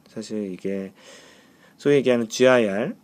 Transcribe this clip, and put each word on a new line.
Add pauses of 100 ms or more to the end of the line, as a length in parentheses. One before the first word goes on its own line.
사실
이게 (840)
소위
얘기하는
지아이알,